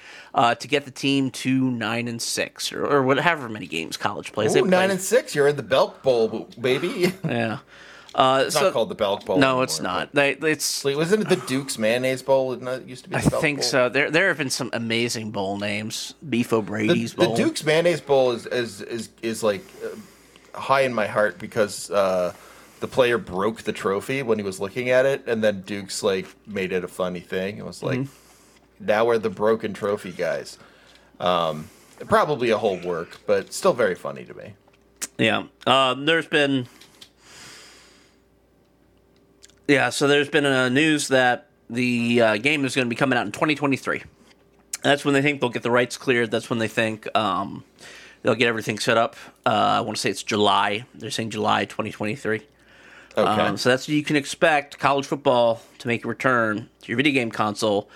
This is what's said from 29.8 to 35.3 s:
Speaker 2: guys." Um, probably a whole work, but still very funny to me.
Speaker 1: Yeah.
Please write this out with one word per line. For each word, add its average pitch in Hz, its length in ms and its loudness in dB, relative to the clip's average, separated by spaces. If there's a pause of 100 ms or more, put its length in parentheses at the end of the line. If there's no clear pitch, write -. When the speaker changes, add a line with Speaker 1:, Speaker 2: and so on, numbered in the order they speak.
Speaker 2:
guys." 78 460 -4 (600)
Um, 82 500 0 (380)
probably 147 440 2
a 107 60 4
whole 101 220 0
work, 87 480 -6
but 98 260 0
still 185 200 2
very 107 220 2
funny 67 300 -10
to 62 80 -18
me. - 200 -18 (640)
Speaker 1:
Yeah. 104 240 2 (240)